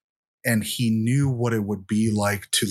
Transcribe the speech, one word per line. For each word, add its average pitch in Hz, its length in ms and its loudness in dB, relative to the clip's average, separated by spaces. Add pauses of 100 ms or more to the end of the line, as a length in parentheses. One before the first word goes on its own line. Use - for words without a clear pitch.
(460)
And 113 160 2
he 117 280 -2
knew 123 400 2
what 117 240 0
it 107 100 0
would 98 220 -4
be 107 260 2
like 101 400 -2
to - 180 0